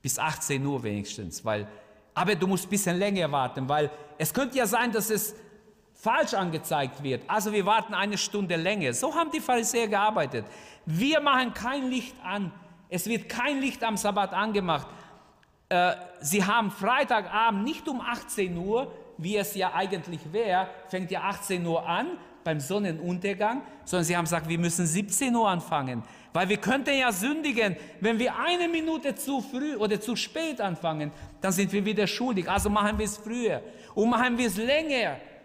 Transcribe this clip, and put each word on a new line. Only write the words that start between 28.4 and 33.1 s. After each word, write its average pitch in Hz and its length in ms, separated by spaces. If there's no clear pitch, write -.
Minute 320 460
zu 269 260
früh 277 360
oder 208 260
zu 240 140
spät 311 440
anfangen, 160 520
dann 190 120
sind 190 200
wir 196 140
wieder 208 220
schuldig. 196 420
Also 196 200
machen 208 280
wir 214 80
es 202 100